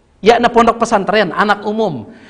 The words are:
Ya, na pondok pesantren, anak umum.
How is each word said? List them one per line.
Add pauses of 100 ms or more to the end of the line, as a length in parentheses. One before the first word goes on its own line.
(200)
Ya,
na
pondok
pesantren,
anak
umum. (180)